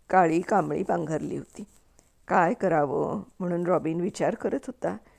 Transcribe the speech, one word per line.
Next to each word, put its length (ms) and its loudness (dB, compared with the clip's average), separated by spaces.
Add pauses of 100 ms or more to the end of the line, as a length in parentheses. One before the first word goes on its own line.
काळी 320 4
कांबळी 420 0
पांघरली 540 -2
होती. 260 -14 (640)
काय 260 4
करावं 680 0 (180)
म्हणून 280 -2
रॉबिन 340 0
विचार 340 -2
करत 320 -4
होता. 300 -6 (220)